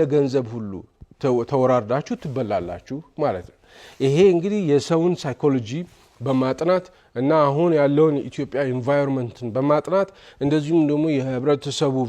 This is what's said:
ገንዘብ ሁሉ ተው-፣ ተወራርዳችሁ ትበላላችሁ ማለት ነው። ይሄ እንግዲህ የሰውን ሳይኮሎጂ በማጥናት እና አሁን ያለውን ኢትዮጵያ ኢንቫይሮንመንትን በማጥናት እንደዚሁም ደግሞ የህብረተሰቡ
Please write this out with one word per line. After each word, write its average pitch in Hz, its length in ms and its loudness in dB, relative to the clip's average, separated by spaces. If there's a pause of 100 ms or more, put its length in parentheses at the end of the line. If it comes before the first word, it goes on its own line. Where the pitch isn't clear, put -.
ገንዘብ 135 420 0
ሁሉ 110 220 -8 (480)
ተው-፣ 123 260 0
ተወራርዳችሁ 127 720 0
ትበላላችሁ 107 840 -6 (180)
ማለት 107 300 -4
ነው። - 100 -20 (420)
ይሄ 135 180 2 (120)
እንግዲህ 196 360 0
የሰውን 165 520 2
ሳይኮሎጂ 131 520 -2 (520)
በማጥናት 135 640 0 (300)
እና 131 160 0 (100)
አሁን 151 300 2
ያለውን 147 460 4
ኢትዮጵያ 135 480 -6
ኢንቫይሮንመንትን 131 840 -2
በማጥናት 151 580 0 (320)
እንደዚሁም 151 440 2
ደግሞ 147 240 0
የህብረተሰቡ 135 840 -2 (140)